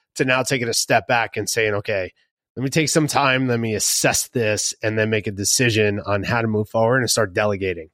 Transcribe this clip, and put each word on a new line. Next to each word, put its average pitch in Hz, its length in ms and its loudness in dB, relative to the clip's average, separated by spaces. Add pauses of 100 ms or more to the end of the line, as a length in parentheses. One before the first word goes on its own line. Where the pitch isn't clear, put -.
(160)
to 143 80 0
now 131 180 2
taking 123 260 -2
a 113 40 -2
step - 340 2
back 117 300 0
and 104 100 -4
saying, 110 280 0
"Okay, 98 360 -4 (460)
let 120 60 -6
me 135 80 -2
take 156 180 0
some 156 180 2
time, 131 420 2
let 120 120 0
me 113 140 -2
assess - 540 0
this, 107 540 -2
and 110 160 -2
then 107 120 2
make 110 160 0
a 113 40 -4
decision 104 680 2
on 98 220 -2
how 117 180 0
to 113 80 0
move 107 220 -2
forward 117 300 2
and 113 100 -2
start 101 240 0
delegating" 95 600 -2